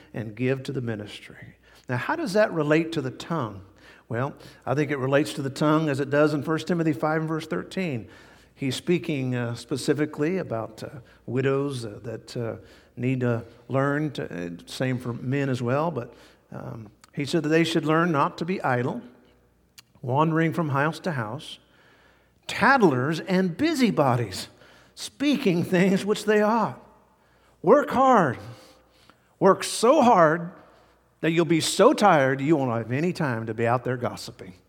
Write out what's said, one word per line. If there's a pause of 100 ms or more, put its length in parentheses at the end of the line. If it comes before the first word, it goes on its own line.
(140)
and
give
to
the
ministry. (320)
Now,
how
does
that
relate
to
the
tongue? (460)
Well, (300)
I
think
it
relates
to
the
tongue
as
it
does
in
First
Timothy
five
and
verse
thirteen. (460)
He's
speaking,
uh,
specifically
about,
uh, (380)
widows,
uh,
that,
uh, (400)
need
to (240)
learn,
to,
uh, (140)
same
for
men
as
well,
but, (380)
um, (240)
he
said
that
they
should
learn
not
to
be
idle, (1000)
wandering
from
house
to
house, (880)
tattlers
and
busybodies, (460)
speaking
things
which
they
ought. (840)
Work
hard. (1040)
Work
so
hard (720)
that
you'll
be
so
tired
you
won't
have
any
time
to
be
out
there
gossiping. (140)